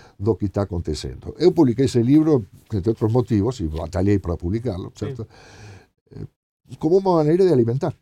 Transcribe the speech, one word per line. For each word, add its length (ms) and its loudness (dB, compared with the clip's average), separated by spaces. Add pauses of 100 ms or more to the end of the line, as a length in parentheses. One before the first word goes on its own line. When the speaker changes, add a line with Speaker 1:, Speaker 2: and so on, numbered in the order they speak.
(200)
Speaker 1:
do 160 0
que 100 -4
está 180 -4
acontecendo. 720 -8
Eu 160 2
publiquei 320 2
esse 160 2
livro, 440 4 (280)
entre 160 0
outros 240 -2
motivos, 480 0
e 60 -4
batalhei 520 -2
para 160 -4
publicá-lo, 600 -6
Speaker 2:
Sim. 100 -10
Speaker 1:
certo? 220 -10 (840)
Eh, 140 -14 (540)
como 180 2
uma 200 2
maneira 280 4
de 80 4
alimentar 480 0